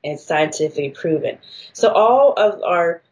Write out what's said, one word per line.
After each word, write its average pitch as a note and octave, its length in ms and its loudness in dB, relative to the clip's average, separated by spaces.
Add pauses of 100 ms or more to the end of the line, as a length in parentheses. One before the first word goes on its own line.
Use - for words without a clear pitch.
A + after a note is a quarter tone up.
And D3 120 -8
it's - 100 -16
scientifically D3+ 640 -4
proven. - 480 -4 (340)
So - 200 2
all B3+ 420 4
of G#3 280 0
our F3 500 -2